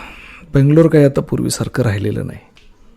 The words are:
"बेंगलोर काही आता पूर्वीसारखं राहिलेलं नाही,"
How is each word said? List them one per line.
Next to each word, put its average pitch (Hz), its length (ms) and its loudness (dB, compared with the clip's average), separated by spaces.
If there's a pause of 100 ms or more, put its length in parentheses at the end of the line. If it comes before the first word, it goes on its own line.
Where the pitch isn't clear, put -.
(540)
"बेंगलोर 147 340 4
काही 151 180 4
आता 139 160 0
पूर्वीसारखं 123 640 -4
राहिलेलं 104 440 -4
नाही," - 120 -14 (580)